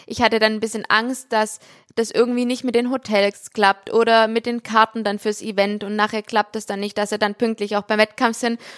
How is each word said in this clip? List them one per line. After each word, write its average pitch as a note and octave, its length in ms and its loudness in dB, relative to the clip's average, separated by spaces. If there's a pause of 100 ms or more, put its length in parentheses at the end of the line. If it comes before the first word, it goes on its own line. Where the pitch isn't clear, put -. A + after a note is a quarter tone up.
ich A#3+ 140 -6
hatte A3+ 180 4
dann G#3+ 140 4
ein G#3+ 60 -6
bisschen G#3+ 300 -4
Angst, A#3+ 420 0
dass A3 280 -2 (360)
das A3+ 160 -2
irgendwie B3 340 2
nicht B3 180 -4
mit B3 120 -2
den B3 160 0
Hotels G#3 600 -2
klappt G3 420 0
oder A3+ 340 4
mit A3+ 180 -2
den A#3+ 180 -6
Karten A3 400 2
dann G#3 160 -2
fürs G#3 220 -4
Event G#3 420 -2
und G#3 120 -6
nachher G#3+ 280 0
klappt - 320 -2
es A3 100 -6
dann G3+ 140 -6
nicht, G#3 180 -6
dass G#3 140 -2
sie G#3+ 80 -2
dann G#3 160 0
pünktlich G#3+ 420 -2
auch G3+ 60 -2
beim G#3+ 160 0
Wettkampf A3 380 0
sind. A#3 220 -2 (180)